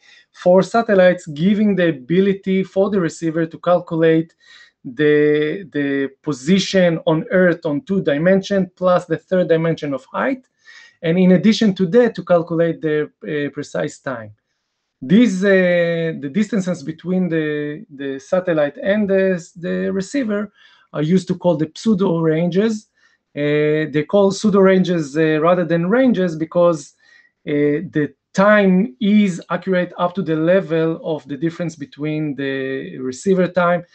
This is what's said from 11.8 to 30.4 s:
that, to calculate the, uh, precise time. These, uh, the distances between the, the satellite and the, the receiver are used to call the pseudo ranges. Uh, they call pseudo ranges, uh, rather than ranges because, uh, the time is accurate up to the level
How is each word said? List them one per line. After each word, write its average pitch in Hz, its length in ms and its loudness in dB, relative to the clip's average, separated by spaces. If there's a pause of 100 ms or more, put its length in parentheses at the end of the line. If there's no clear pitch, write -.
that, 226 280 2
to 175 80 -12
calculate 165 560 0
the, 151 320 -2 (160)
uh, 147 220 -4
precise 147 500 -8
time. 113 320 -10 (720)
These, 190 400 2
uh, 175 760 2
the 139 120 -8
distances 185 520 -4
between 180 440 -4
the, 151 600 -4
the 135 300 -10
satellite 160 580 -2
and 208 320 -2
the, 190 340 0 (120)
the 185 360 -6
receiver 208 640 -4 (400)
are 151 80 -4
used 180 280 2
to 180 60 -2
call 175 220 0
the 156 160 -4
pseudo 185 460 0
ranges. 175 680 0 (480)
Uh, 151 540 0
they 151 180 -2
call 196 220 4
pseudo 196 300 2
ranges, 175 580 2
uh, 156 240 2
rather 180 240 2
than 170 240 -2
ranges 196 460 2
because, 160 580 0 (540)
uh, 147 420 0
the 143 240 -2 (200)
time 202 680 4
is 202 500 2
accurate 175 480 -2
up 175 160 -2
to 196 80 -4
the 160 140 -2
level 165 680 0